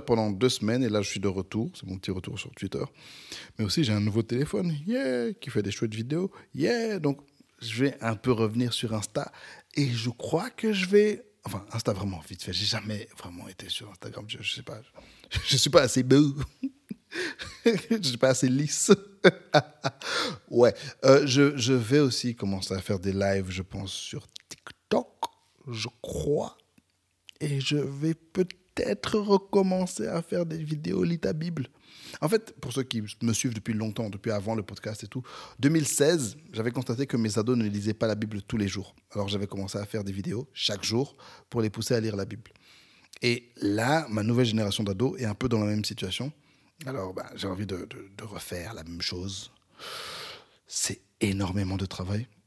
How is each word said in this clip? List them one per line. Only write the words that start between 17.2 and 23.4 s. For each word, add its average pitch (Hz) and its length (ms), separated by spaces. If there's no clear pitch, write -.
Je 208 160
suis 120 100
pas 131 120
assez 131 180
lisse. 139 420
<laughs> - 1300
Ouais. 120 240
Euh, 139 240
je, 143 300
je 127 160
vais 127 260
aussi 123 360
commencer 98 380
à 95 60
faire 95 200
des 95 140
lives, 98 360